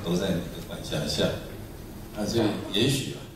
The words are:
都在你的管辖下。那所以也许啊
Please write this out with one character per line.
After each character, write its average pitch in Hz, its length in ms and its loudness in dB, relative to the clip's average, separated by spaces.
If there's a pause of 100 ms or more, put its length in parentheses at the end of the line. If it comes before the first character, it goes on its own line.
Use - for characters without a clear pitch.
都 175 120 2
在 190 120 2
你 165 120 2 (120)
的 - 160 -8
管 - 160 -6
辖 - 240 -2
下。 - 180 4 (880)
那 107 80 0
所 113 160 4
以 107 60 6 (260)
也 110 160 6
许 117 260 0
啊 - 40 -10 (180)